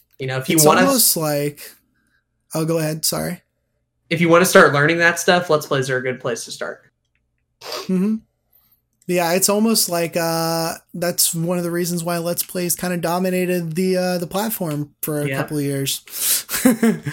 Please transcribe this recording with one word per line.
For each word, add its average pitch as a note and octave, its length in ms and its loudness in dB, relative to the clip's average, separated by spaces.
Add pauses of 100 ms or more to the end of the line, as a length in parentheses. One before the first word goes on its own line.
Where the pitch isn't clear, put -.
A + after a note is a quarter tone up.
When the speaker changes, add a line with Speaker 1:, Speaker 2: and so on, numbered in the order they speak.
(200)
Speaker 1:
You C3+ 80 -8
know, C3 100 -4
if C3+ 120 -6
you F#3 60 4
Speaker 2:
It's D3+ 100 6
Speaker 1:
wanna E3 160 6
s- F#3 60 6
Speaker 2:
almost C4 300 2
like, D3 540 -4 (840)
oh, D#3+ 100 -2
go E3 140 0
ahead. D#3 260 -4
Sorry. D#3+ 360 -4 (680)
Speaker 1:
If E3 120 -2
you E3+ 80 4
wanna E3+ 160 8
start F3 280 8
learning D3+ 260 2
that E3+ 200 2
stuff, F3+ 300 2
Let's D3+ 180 2
Plays C3+ 220 0
are B2+ 80 0
a B2 60 -2
good B2+ 160 -4
place A#2 260 -6
to - 60 -16
start. - 300 -10 (800)
Speaker 2:
Mm-hmm. F#3+ 540 -2 (920)
Yeah, F3 260 2
it's F#3 160 2
almost G#3+ 400 2
like, E3+ 280 -2
uh, E3 580 -2 (180)
that's F3 420 -2
one E3+ 240 -2
of F3 40 -4
the E3+ 80 -4
reasons F3 320 -4
why E3+ 140 -4
Let's E3+ 260 -4
Plays F3+ 320 -4
kinda F3+ 220 -4
dominated F3+ 800 -2
the, F#3 220 0
uh, F3+ 200 -2
the E3+ 100 -6
platform E3 760 -6
for D3+ 180 -4
a D3 80 -2
Speaker 1:
Yeah. C3+ 80 -4
Speaker 2:
couple D3 200 -4
of D3 60 -2
years. - 840 -4 (180)
<laughs> - 20 2 (480)